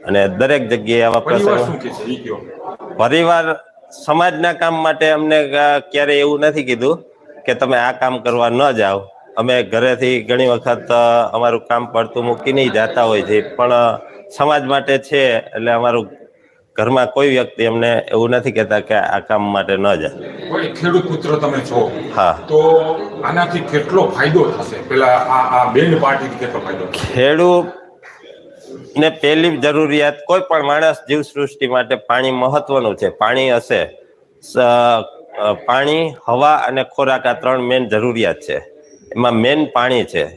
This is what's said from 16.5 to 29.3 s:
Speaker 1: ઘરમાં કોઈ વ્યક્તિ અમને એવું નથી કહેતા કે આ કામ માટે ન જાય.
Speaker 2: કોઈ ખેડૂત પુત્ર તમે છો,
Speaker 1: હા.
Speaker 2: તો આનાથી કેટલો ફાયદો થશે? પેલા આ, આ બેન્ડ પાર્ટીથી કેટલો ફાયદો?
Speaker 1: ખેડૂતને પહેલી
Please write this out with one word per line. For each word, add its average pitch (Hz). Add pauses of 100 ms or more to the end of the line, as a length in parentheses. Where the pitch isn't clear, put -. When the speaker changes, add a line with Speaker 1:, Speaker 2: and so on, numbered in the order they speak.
Speaker 1:
ઘરમાં 123
કોઈ 139
વ્યક્તિ 123
અમને 117
એવું 113
નથી 123
કહેતા 107
કે 110
આ 101
કામ 104
માટે 98
ન 98
જાય. 78 (380)
Speaker 2:
કોઈ 160
ખેડૂત 175
પુત્ર 151
તમે 139
છો, 117
Speaker 1:
હા. 90 (100)
Speaker 2:
તો 151 (680)
આનાથી 170
કેટલો 170
ફાયદો 151
થશે? -
પેલા 131
આ, 127
આ 120
બેન્ડ 156
પાર્ટીથી 135
કેટલો 120
ફાયદો? 95 (280)
Speaker 1:
ખેડૂતને -
પહેલી 156